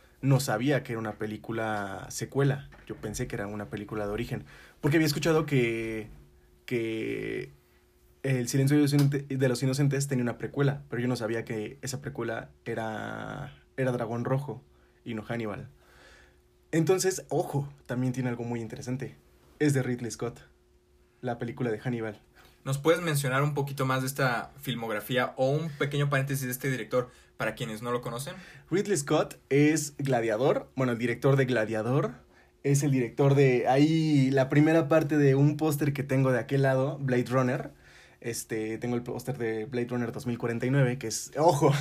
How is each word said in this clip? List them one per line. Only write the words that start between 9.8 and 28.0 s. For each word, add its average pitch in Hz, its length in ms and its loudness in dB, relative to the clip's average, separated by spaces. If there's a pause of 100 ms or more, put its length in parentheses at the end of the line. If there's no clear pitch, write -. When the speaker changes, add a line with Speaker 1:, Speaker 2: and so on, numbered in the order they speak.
Speaker 1:
tenía 123 140 0
una 120 160 -4
precuela, 143 500 0
pero 120 120 -6
yo 123 80 0
no 123 80 0
sabía 113 280 -4
que 107 380 -8
esa - 180 -8
precuela - 500 -8 (140)
era, 110 880 -8 (220)
era 127 160 0
Dragón 120 320 -4
Rojo 120 380 -2 (420)
y 117 100 -8
no 107 80 -6
Hannibal. 107 460 -6 (1040)
Entonces, 185 560 2
ojo, 147 400 -2 (180)
también 127 260 -2
tiene 127 160 -2
algo 120 160 -4
muy 120 160 -4
interesante. 120 560 -8 (420)
Es 147 140 4
de 135 100 2
Ridley 120 280 -4
Scott, 120 300 -8 (840)
la 123 160 -6
película 120 320 -4
de 107 80 -2
Hannibal. 113 420 -6 (440)
Speaker 2:
¿Nos 135 120 -2
puedes 160 240 4
mencionar 143 420 0
un 147 120 0
poquito 139 320 -2
más 131 160 0
de 131 60 -4
esta 127 420 -2 (100)
filmografía 117 760 -2
o 131 120 2
un 156 220 0
pequeño 143 400 0
paréntesis 135 340 0
de 123 60 -4
este 131 200 -4
director 123 400 -2 (260)
para 110 180 -2
quienes 110 280 -8
no 120 100 -4
lo 120 100 -2